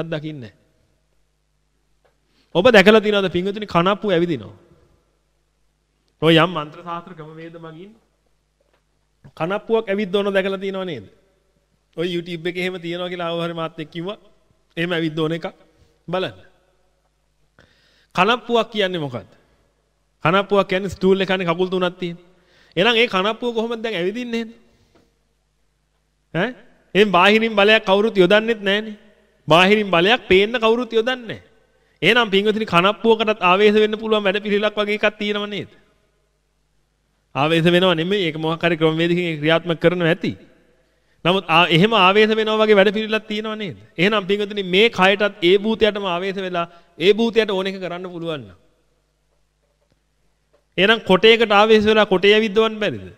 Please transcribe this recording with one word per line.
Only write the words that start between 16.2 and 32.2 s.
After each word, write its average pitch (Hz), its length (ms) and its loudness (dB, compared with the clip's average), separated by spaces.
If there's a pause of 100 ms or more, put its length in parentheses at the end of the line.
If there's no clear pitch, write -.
කනප්පුවක් 226 560 0
කියන්නේ 185 320 -4
මොකද්ද? 123 280 -10 (920)
කනප්පුවක් 196 440 0
කියන්නේ 190 260 -4
ස්ටූල් 190 260 2
එකනේ 185 280 -2
කකුල් 180 200 -2
තුනක් 180 280 -4
තියෙන. 175 220 -10 (580)
එහෙනම් 226 200 2
ඒ 233 100 4
කනප්පුව 220 460 -2
කොහොමද 226 300 -6
දැන් 220 140 -6
ඇවිදින්නේ 226 440 -6
එහෙනම්? 226 120 -12 (1800)
ඈ? 190 160 -2 (440)
එහෙන් 208 160 4
බාහිරින් 214 440 4
බලයක් 208 300 4
කවුරුත් 202 320 0
යොදන්නෙත් 208 440 2
නෑනේ. 208 360 -4 (520)
බාහිරින් 196 420 4
බලයක් 180 340 2
පේන්න 202 300 2
කවුරුත් 233 380 -2
යොදන්නේ 233 340 -4
නෑ. 123 140 -14 (640)
එහෙනම් 220 280 2